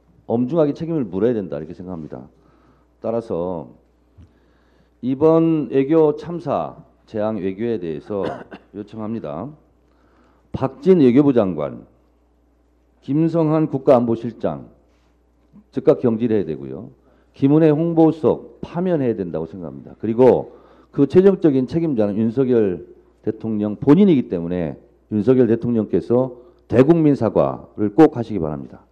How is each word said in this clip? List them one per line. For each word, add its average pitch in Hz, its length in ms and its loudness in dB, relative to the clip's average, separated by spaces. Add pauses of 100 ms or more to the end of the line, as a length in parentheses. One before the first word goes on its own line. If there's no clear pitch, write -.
(260)
엄중하게 139 460 0
책임을 160 320 -6
물어야 98 300 -2
된다, 82 240 -6
이렇게 80 160 -12
생각합니다. 78 540 -14 (720)
따라서 92 680 -6 (1300)
이번 156 680 2
외교 147 460 2
참사, 135 600 -6 (280)
재앙 107 320 -4
외교에 101 420 -6
대해서 87 460 -8 (260)
<coughs> - 240 -20
요청합니다. 104 760 -10 (1000)
박진 180 480 2
외교부 139 340 6
장관, 73 520 -2 (1160)
김성한 156 680 0
국가안보실장 117 960 0 (1080)
즉각 - 280 2
경질해야 110 460 0
되고요. 71 440 -10 (460)
김은혜 151 320 4
홍보수석 160 920 0
파면해야 156 520 -2
된다고 82 320 -6
생각합니다. 69 540 -16
그리고 110 560 2 (340)
그 139 160 2
최종적인 180 600 4
책임자는 123 500 -2
윤석열 113 720 0 (360)
대통령 107 540 -6
본인이기 156 520 4
때문에 85 500 -6 (340)
윤석열 120 340 2
대통령께서 117 880 -2 (320)
대국민 147 480 4
사과를 98 800 -2
꼭 147 220 4
하시기 107 220 -6
바랍니다. 73 420 -10 (120)